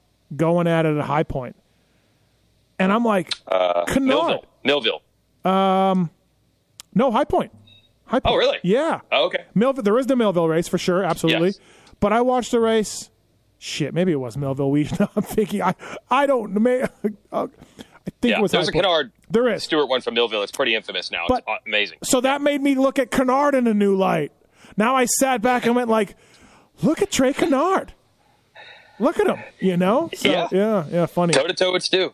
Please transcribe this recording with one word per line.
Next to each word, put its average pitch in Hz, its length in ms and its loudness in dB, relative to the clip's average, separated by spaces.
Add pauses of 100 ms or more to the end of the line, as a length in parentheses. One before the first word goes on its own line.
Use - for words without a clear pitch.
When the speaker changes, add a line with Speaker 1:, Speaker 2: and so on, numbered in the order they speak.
(360)
Speaker 1:
going 170 300 2
at 165 220 2
it 151 100 0
at 143 80 -4
High 143 180 0
Point. 127 320 -8 (1200)
And 185 120 2
I'm 226 140 0
like, 202 280 0 (140)
Speaker 2:
Uh, 90 380 2
Speaker 1:
"Kennard." - 220 0
Speaker 2:
Millville. - 380 0 (180)
Millville. 117 380 0 (440)
Speaker 1:
Um, 190 640 2 (880)
no, 247 160 2
High 247 140 0
Point. 302 260 -2 (540)
High 247 140 -2
Point. 240 140 2
Speaker 2:
Oh, 196 40 2
really? 240 260 2
Speaker 1:
Yeah. 214 380 0 (100)
Speaker 2:
Oh, 139 140 2
okay. 180 280 -6
Speaker 1:
Millville, 254 300 0
there 202 160 2
is 262 80 -2
the 262 80 2
Millville 190 320 2
race 160 200 0
for 185 100 -2
sure, 180 260 0
absolutely. 165 460 0
Speaker 2:
Yes. 202 100 -6 (400)
Speaker 1:
But 208 140 2
I 233 80 2
watched 254 300 0
the 240 80 2
race. 226 500 0 (500)
Shit, - 340 -6
maybe 175 180 0
it 151 80 0
was 123 180 -8
Millville. 139 340 -2
We, 147 220 0
<laughs> 180 60 -2
no, 202 160 2
I'm 214 60 0
thinking, 202 400 -4
I, 180 140 -2 (340)
I 269 160 2
don't, 240 340 0
may, 247 220 2
<laughs> - 0 -
uh, 233 60 0 (440)
I - 160 -4
think - 40 -20 (720)
Speaker 2:
Yeah, 220 160 2
Speaker 1:
it - 20 -2
was 196 100 0
Speaker 2:
there's 170 160 2
Speaker 1:
High - 20 -4
Speaker 2:
a - 40 -4
Speaker 1:
Point. 170 120 2
Speaker 2:
Kennard 156 260 0 (180)
Speaker 1:
There 226 180 2
is. 190 160 -2
Speaker 2:
Stewart 151 240 0
one 127 140 0
from 117 140 -6
Millville. 110 260 0
It's 101 100 -6
pretty 123 240 0
infamous 98 360 -6
now. 87 180 -6
Speaker 1:
But 247 100 0
Speaker 2:
It's - 80 -16
a-, 220 220 -6
amazing. 208 340 -2
Speaker 1:
So - 180 0
that 277 200 0
made 285 200 0
me 277 140 0
look 262 240 0
at 262 120 -2
Kennard 277 440 0
in 247 120 0
a 226 60 2
new 202 220 2
light. 175 360 -2 (440)
Now 226 200 2
I 262 100 2
sat 262 360 0
back 247 240 0
and 233 100 2
went 247 140 0
like, 220 260 0 (680)
"Look 277 200 2
at 392 100 -2
Trey 269 220 2
Kennard. 330 600 0 (1080)
Look 285 200 0
at 415 80 2
him," 214 120 0 (200)
you 185 180 2
know? 226 380 2
So, - 140 0
Speaker 2:
Yeah. 175 220 0
Speaker 1:
yeah, 196 380 0
yeah, 170 160 0
funny. 170 280 0
Speaker 2:
Toe 139 140 2
to 180 60 -2
toe 185 200 0
with 185 100 -2
Stu. 185 300 -2